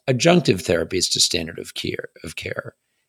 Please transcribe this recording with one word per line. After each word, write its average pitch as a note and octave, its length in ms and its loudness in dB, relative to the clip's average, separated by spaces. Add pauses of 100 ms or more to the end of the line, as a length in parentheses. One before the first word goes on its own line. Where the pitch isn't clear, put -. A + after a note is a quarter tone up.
adjunctive B2+ 540 4
therapies E2+ 500 0
to - 80 0
standard E2 380 0
of - 160 -12
care, - 340 -6 (140)
of - 140 -10
care, - 380 -10 (340)